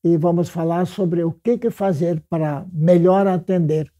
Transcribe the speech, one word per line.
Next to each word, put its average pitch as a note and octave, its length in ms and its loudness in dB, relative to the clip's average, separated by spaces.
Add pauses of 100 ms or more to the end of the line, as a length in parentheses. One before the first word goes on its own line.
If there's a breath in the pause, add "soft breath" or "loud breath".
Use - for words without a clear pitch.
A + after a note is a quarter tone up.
E E3+ 140 2
vamos E3+ 320 0
falar E3+ 380 -2
sobre F3 360 -2
o E3 80 -2
que, A#3 260 -2
que A#3 120 -4
fazer F3 600 -2
para D3+ 440 -4
melhor F3+ 540 4
atender E3 720 0